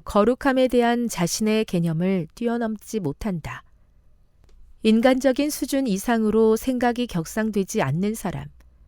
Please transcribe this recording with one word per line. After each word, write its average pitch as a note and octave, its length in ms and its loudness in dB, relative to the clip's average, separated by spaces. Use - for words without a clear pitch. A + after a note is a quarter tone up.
거룩함에 B3+ 640 2
대한 A#3+ 400 2
자신의 G#3+ 560 0
개념을 E3+ 680 0
뛰어넘지 A3+ 680 -4
못한다. D3 640 -6
인간적인 B3+ 680 4
수준 C4+ 380 -2
이상으로 A3 680 2
생각이 B3 520 -2
격상되지 G#3 760 -4
않는 E3+ 320 -2
사람, D#3 320 -8